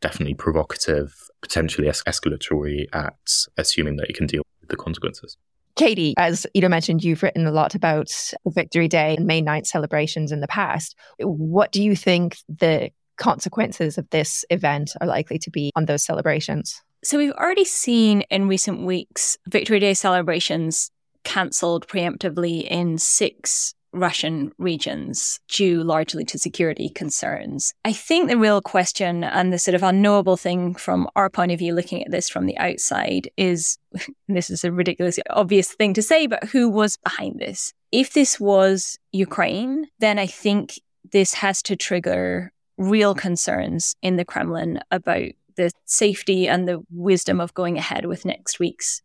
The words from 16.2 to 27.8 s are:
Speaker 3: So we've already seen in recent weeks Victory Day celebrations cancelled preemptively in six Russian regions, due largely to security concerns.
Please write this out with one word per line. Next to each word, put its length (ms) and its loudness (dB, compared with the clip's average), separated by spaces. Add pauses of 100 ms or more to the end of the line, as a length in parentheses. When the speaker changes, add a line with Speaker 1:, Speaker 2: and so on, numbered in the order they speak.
Speaker 3:
So 140 0
we've 140 2
already 320 0
seen 580 4
in 260 0
recent 360 -2
weeks 520 -4 (120)
Victory 300 2
Day 160 4
celebrations 960 0 (340)
cancelled 640 -2
preemptively 800 -2
in 300 0
six 760 -2 (180)
Russian 640 -2
regions, 920 -4
due 340 2
largely 440 0
to 120 -8
security 520 -2
concerns. 840 -6 (120)